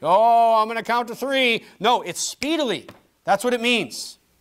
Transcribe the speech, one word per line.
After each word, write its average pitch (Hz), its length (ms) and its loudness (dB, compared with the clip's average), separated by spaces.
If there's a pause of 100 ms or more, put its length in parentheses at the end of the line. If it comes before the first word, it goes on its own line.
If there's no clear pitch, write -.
oh, 226 580 4
I'm 220 80 0
gonna 226 140 -6
count 240 260 -2
to 226 60 -12
three." 254 500 0 (160)
No, 214 220 2
it's 170 180 -8
speedily. 269 680 -4 (380)
That's 196 180 0
what 247 120 0
it 233 80 -4
means. - 560 -4 (220)